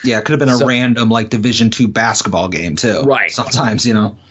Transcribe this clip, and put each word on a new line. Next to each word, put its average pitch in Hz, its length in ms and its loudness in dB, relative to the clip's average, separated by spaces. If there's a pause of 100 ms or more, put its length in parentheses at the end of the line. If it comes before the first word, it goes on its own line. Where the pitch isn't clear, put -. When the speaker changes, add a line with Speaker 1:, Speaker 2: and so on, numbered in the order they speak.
Speaker 1:
Yeah, 117 160 0
it 110 60 -4
could 156 80 -2
have 143 80 2
been 139 80 2
a 123 80 4
Speaker 2:
So 131 100 2
Speaker 1:
random, 123 440 2
like, 113 180 0
Division 117 400 0
two 113 200 0
basketball 101 600 0
game, 82 260 -4
too. 101 280 -2
Speaker 2:
Right. 131 280 2
Speaker 1:
Sometimes, 117 540 -2
you 117 80 2
know. 107 240 0 (140)